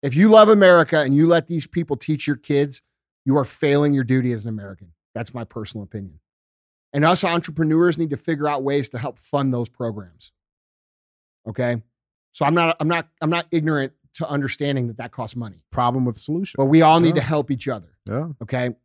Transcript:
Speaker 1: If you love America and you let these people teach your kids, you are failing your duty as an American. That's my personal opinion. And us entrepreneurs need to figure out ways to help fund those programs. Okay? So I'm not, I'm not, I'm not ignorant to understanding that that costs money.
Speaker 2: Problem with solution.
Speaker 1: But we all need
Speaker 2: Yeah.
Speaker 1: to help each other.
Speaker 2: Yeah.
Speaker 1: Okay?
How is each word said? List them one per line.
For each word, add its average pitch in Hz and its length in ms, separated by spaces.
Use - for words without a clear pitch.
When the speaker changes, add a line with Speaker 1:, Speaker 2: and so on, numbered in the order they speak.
Speaker 1:
If 131 140
you 208 140
love 214 180
America 180 520
and 139 140
you 151 120
let 165 200
these 165 200
people 156 300
teach 147 300
your 147 100
kids, 143 460
you 135 140
are 135 60
failing 143 500
your 135 100
duty 127 280
as 110 100
an 113 60
American. 98 440
That's 113 180
my 117 120
personal 107 400
opinion. 92 340
And 143 120
us 180 200
entrepreneurs 165 760
need 165 120
to 139 60
figure 151 320
out 143 140
ways 139 280
to 120 80
help 127 200
fund 135 360
those 120 140
programs. 101 640
Okay? 120 340
So - 120
I'm 151 100
not, 165 260
I'm 151 80
not, 170 200
I'm 156 100
not 170 200
ignorant 151 420
to 160 140
understanding 139 600
that 110 100
that 120 140
costs 120 240
money. 107 340
Speaker 2:
Problem 127 340
with 120 140
solution. 170 380
Speaker 1:
But 139 100
we 160 160
all 160 180
need 165 160
Speaker 2:
Yeah. 143 60
Speaker 1:
to 117 60
help 147 220
each 135 180
other. 107 280
Speaker 2:
Yeah. 135 200
Speaker 1:
Okay? 123 320